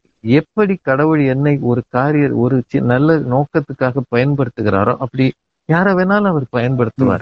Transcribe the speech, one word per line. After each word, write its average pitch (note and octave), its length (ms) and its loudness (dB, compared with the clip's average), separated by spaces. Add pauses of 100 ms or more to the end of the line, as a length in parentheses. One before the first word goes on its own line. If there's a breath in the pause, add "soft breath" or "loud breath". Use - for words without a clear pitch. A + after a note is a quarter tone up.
(200)
எப்படி E3+ 600 0
கடவுள் D3 420 0
என்னை C#3 360 0
ஒரு A#2+ 220 -2 (100)
காரிய-, C#3+ 420 0
ஒரு B2 320 0
சி-, C3+ 140 -4
நல்ல C3+ 380 2
நோக்கத்துக்காக C3+ 840 -4 (160)
பயன்படுத்துகிறாரோ, A#2+ 840 0
அப்படி C3 340 -2 (340)
யாரை F3+ 280 2
வேணாலும் G3 340 2
அவர் D3+ 240 0
பயன்படுத்துவார். B2 680 0